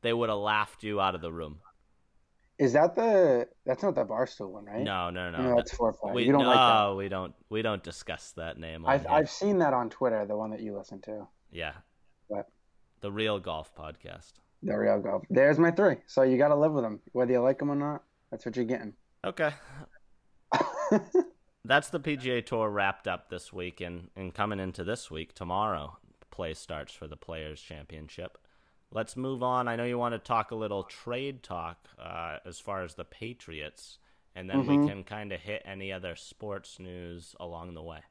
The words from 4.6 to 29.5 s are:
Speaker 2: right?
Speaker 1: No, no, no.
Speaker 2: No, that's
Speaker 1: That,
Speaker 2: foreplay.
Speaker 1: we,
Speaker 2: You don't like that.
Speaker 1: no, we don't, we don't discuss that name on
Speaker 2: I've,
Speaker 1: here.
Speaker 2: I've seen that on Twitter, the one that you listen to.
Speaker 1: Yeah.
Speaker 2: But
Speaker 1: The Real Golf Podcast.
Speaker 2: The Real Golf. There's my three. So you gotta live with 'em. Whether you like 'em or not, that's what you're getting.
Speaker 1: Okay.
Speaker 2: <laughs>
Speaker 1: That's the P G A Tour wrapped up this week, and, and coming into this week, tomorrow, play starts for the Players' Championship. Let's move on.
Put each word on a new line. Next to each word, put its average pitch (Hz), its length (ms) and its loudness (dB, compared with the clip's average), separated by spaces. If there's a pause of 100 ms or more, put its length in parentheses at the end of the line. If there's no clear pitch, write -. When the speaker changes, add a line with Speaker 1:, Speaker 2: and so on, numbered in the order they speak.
Speaker 2:
right? 104 160 -6
Speaker 1:
No, 92 280 -2
no, 90 200 -4
no. 85 120 -6
Speaker 2:
No, 123 140 4
that's 117 160 0
Speaker 1:
That, - 60 -10
Speaker 2:
foreplay. 107 360 -2
Speaker 1:
we, 120 100 2
Speaker 2:
You 131 80 6
don't 139 120 6
like 123 120 6
that. 117 280 8
Speaker 1:
no, 101 120 2
we 98 120 -4
don't, 92 260 -4 (140)
we 110 140 -2
don't 107 200 0
discuss - 540 -10
that 82 220 -8
name 80 260 -10
on 131 80 2
Speaker 2:
I've, 139 100 4
Speaker 1:
here. - 80 -4
Speaker 2:
I've 151 200 4
seen 196 300 2
that 147 120 4
on 123 160 2
Twitter, 113 380 0
the 104 100 -2
one 107 140 -4
that 107 100 -8
you 104 160 -8
listen 98 260 -12
to. 104 240 -12 (240)
Speaker 1:
Yeah. 80 220 -6 (560)
Speaker 2:
But 101 180 -4 (540)
Speaker 1:
The 101 100 -6
Real 104 300 0
Golf 80 340 -6
Podcast. 78 580 -14 (300)
Speaker 2:
The 104 160 -2
Real 107 220 4
Golf. 101 300 -2
There's 147 280 8
my 170 120 6
three. 170 260 6 (100)
So - 160 4
you 131 140 6
gotta 147 200 6
live 151 160 6
with 139 120 0
'em. 107 160 -6 (120)
Whether 123 200 2
you 123 80 6
like 135 200 4
'em 143 100 0
or 143 40 0
not, 147 300 -4 (260)
that's 113 160 -10
what 113 100 -6
you're 123 80 2
getting. 113 300 -4 (300)
Speaker 1:
Okay. 165 260 0 (1000)
Speaker 2:
<laughs> - 1120 0
Speaker 1:
That's 139 260 4
the 170 100 -4
P 147 160 -2
G 127 140 -4
A 120 120 0
Tour 110 280 0
wrapped 98 360 -2
up 90 220 -6
this - 240 -12
week, 90 280 -10
and, 87 360 -10
and 92 180 -8
coming 104 240 -2
into 92 240 -6
this 107 280 -6
week, 78 240 -10
tomorrow, 90 640 -4 (320)
play 80 240 -6
starts - 400 -12
for - 120 -16
the 76 100 -14
Players' 78 440 -12
Championship. 78 760 -16 (520)
Let's 110 260 -6
move 127 260 -4
on. 127 260 0